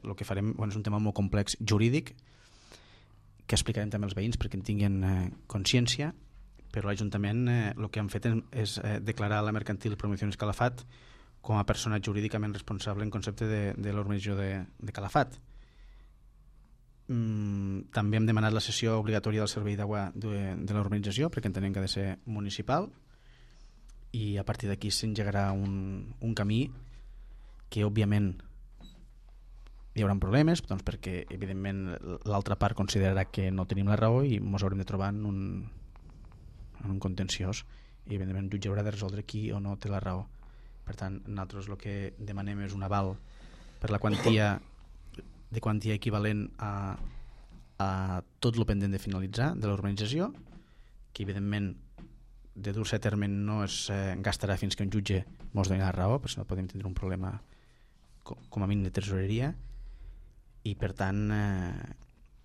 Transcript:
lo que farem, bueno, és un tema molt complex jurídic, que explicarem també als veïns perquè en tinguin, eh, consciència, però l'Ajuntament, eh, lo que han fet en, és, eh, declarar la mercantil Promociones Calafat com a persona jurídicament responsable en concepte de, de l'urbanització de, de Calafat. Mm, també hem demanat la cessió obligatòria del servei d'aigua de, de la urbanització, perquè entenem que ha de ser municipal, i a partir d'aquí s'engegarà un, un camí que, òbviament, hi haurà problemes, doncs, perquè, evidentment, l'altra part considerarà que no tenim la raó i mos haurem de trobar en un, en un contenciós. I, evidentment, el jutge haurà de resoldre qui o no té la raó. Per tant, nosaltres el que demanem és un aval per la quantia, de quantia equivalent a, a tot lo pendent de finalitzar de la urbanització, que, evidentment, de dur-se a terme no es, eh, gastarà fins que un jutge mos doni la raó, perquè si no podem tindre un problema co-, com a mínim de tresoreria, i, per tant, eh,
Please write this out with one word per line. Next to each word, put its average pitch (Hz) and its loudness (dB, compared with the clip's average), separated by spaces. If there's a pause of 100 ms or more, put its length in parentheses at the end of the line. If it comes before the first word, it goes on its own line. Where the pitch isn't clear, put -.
lo 104 -6
que - -6
farem, 101 0
bueno, 107 -2
és 104 -4
un 104 -2
tema 104 2
molt 107 2
complex 101 2
jurídic, 113 4 (1300)
que - 2
explicarem 104 2
també 104 0
als 98 -4
veïns 110 0
perquè 107 -2
en 95 -4
tinguin, 101 4
eh, 92 2 (160)
consciència, 123 2 (580)
però 101 0
l'Ajuntament, 104 2
eh, 117 4
lo 107 -4
que 110 -2
han 101 0
fet 113 -2
en, 113 4
és, 110 -2
eh, 107 -2
declarar 107 0
la 107 2
mercantil 104 -2
Promociones 101 -2
Calafat 120 0 (560)
com 107 2
a 101 4
persona 107 2
jurídicament 104 0
responsable 101 -4
en 107 -2
concepte 107 -2
de, 104 2
de 101 -2
l'urbanització 101 0
de, 98 0 (140)
de 104 -6
Calafat. 104 2 (1700)
Mm, 104 0
també 107 4
hem 110 6
demanat 110 4
la 107 2
cessió 113 2
obligatòria 107 2
del 104 0
servei 104 -2
d'aigua 101 0
de, 101 -2
de 101 -2
la 104 4
urbanització, 101 2
perquè 107 -2
entenem 98 0
que 98 0
ha 95 2
de 95 0
ser 98 -2
municipal, 107 -2 (1300)
i 104 0
a 98 -2
partir 104 -2
d'aquí 101 -2
s'engegarà 101 2
un, 98 -2
un 113 2
camí 110 4 (1040)
que, 107 2
òbviament, 104 4 (1700)
hi 110 2
haurà 98 4
problemes, 151 6
doncs, - -4
perquè, - -4 (120)
evidentment, 98 -2 (460)
l'altra 101 2
part 101 4
considerarà 95 4
que 95 0
no 92 0
tenim 98 2
la 107 6
raó 117 6
i 120 4
mos 98 2
haurem 98 2
de 92 -2
trobar 98 0
en 104 -2
un, 98 0 (1400)
en 98 -2
un 95 -2
contenciós. 95 -2 (400)
I, 101 -4
evidentment, 95 -2
el 95 -2
jutge 98 -2
haurà 101 2
de 104 0
resoldre 101 -4
qui 110 -2
o 101 -2
no 101 -2
té 101 -2
la 98 0
raó. 92 -2 (580)
Per 104 -6
tant, 95 -4
nosaltres 98 -6
el 101 -8
que 101 -4 (240)
demanem 101 -4
és 98 -6
un 95 -2
aval 98 2 (640)
per 104 -2
la 101 2
quantia, 107 4 (960)
de 110 -4
quantia 107 2
equivalent 104 2 (160)
a, 104 -2 (1080)
a 98 2 (500)
tot 117 4
lo 110 4
pendent 101 2
de 95 0
finalitzar 98 0
de 110 0
la 101 4
urbanització, 104 0 (800)
que, - -6
evidentment, 101 0 (800)
de 101 -4
dur-se 110 0
a 104 0
terme 101 2
no 101 0
es, - -2
eh, 98 0
gastarà 101 2
fins 98 0
que - 0
un 98 0
jutge 101 2 (280)
mos 98 4
doni 95 4
la 95 2
raó, 95 4
perquè 123 -6
si - -4
no 101 -6
podem 95 -2
tindre 95 -6
un 92 -4
problema 92 -2 (880)
co-, - -12 (100)
com 101 -2
a 95 2
mínim 101 2
de 90 -4
tresoreria, 101 0 (1120)
i, 104 -2
per 95 0
tant, 98 2 (160)
eh, 90 0 (500)